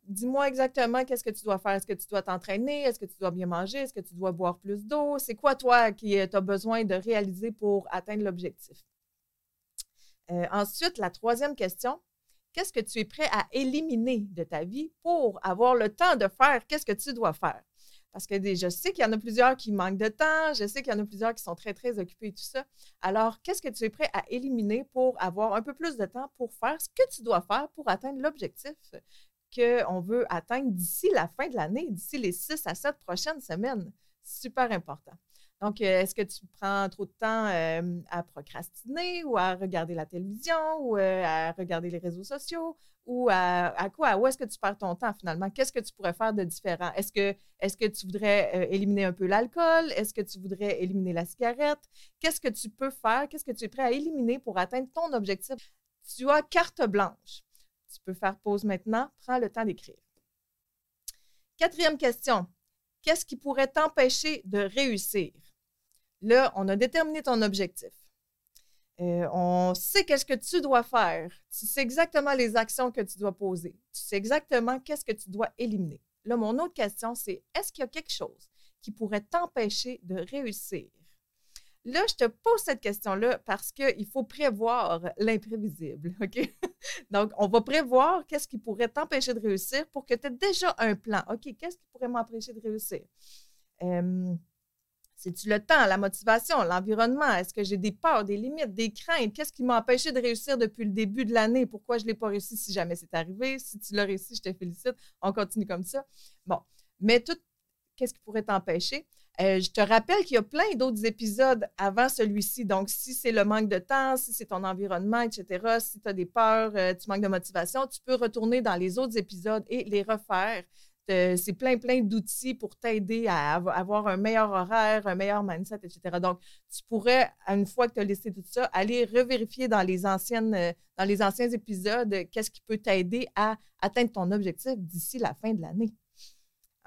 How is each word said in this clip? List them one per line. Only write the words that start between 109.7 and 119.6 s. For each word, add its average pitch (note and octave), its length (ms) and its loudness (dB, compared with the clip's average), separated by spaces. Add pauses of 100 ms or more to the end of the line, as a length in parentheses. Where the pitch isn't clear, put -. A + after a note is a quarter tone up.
te - 100 0
rappelle A3+ 440 6
qu'il C#4+ 100 0
y A#3 40 6
a G#3+ 40 4
plein E4+ 320 0
d'autres A3+ 320 0
épisodes A3+ 680 2
avant G3+ 320 2
celui-ci. G#3+ 560 -2
Donc, G3 240 0
si - 260 -6
c'est B3 160 -2
le G#3+ 140 4
manque G#3+ 240 2
de G3+ 100 0
temps, C4 380 2
si B3+ 160 -6
c'est G#3 140 -8
ton F#3+ 180 -4
environnement, F#3+ 560 0
et A#3 100 0
cetera, G#3+ 480 -2
si A3+ 220 -6
t'as G3+ 140 -4
des F3+ 120 -2
peurs, A3 480 4
euh, F#3 200 2
tu F3+ 140 -10
manques G3+ 140 0
de G3+ 60 2
motivation, F#3+ 580 -2
tu - 180 -14
peux B3+ 120 2
retourner A#3 440 0
dans A3 140 2
les F3+ 240 0
autres B3 180 0
épisodes G#3 520 -2